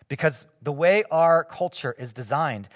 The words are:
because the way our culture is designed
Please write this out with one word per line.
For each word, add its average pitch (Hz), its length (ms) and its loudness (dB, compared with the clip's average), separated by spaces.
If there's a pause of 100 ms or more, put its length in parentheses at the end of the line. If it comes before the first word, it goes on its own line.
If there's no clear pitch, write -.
because 143 380 -2 (160)
the 143 100 -6
way 180 380 2
our 165 340 4
culture 165 540 -8
is 123 140 -12
designed 120 640 -4